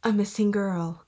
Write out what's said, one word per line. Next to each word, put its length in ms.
A 80
missing 380
girl. 580